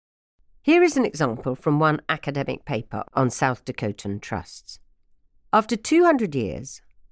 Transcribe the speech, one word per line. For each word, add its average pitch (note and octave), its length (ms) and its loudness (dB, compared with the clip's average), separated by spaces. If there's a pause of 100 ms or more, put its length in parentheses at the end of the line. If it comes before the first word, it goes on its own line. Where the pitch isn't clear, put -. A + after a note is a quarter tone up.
(600)
Here E4+ 220 6
is D4 140 2
an B3 80 4
example C3 500 -4
from D3 240 0
one D#3 300 2
academic C#3+ 560 -4
paper A2+ 480 -6
on C3 160 2
South C3 340 -2
Dakotan G#2 560 -6
trusts. - 600 -12 (760)
After A3 240 2
two E4 260 2
hundred A#3+ 320 2
years, A#2+ 460 -6 (300)